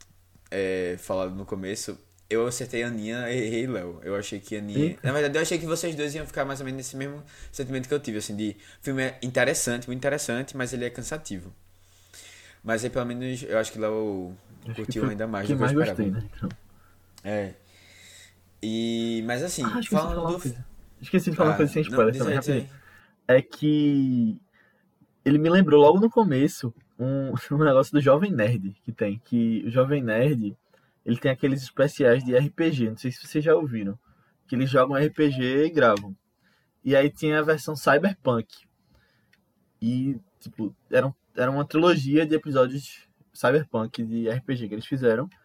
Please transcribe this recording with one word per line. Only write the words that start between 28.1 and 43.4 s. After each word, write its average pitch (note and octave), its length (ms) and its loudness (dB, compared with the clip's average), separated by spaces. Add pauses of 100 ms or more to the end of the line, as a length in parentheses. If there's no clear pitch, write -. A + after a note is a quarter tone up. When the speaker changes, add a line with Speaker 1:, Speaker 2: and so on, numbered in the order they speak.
Speaker 2:
Nerd G#2 520 0
que A2+ 80 -8
tem, G#2 320 -4
que A#2 440 0
o - 20 -4
Jovem C3 340 2
Nerd, A2+ 540 0 (480)
ele A#2 120 0
tem C3+ 140 0
aqueles C3+ 300 -2
especiais C3 600 2
de B2 120 2
R C#3+ 140 4
P E3 220 0
G, A#2+ 180 0
não A2 80 -8
sei B2+ 140 -6
se - 140 -16
vocês D3+ 180 -4
já D#3 120 6
ouviram, A2 420 -2 (500)
que - 80 -6
eles C3 140 0
jogam C3+ 280 4
R D3+ 120 2
P D3+ 200 2
G C3 360 2
e E3 40 0
gravam. G#2+ 460 2 (680)
E C3+ 120 2
aí C#3 140 6
tinha D3+ 300 0
a D#3 40 2
versão D#3 320 0
Cyberpunk. C3+ 720 0 (1300)
E, B2+ 360 -2 (220)
tipo, - 360 -10 (160)
era B2+ 160 4
um, C3+ 60 -6 (220)
era B2+ 160 0
uma C#3+ 140 -2
trilogia D#3 600 2
de D#3 100 0
episódios C3+ 720 -2 (260)
Cyberpunk A#2+ 720 -2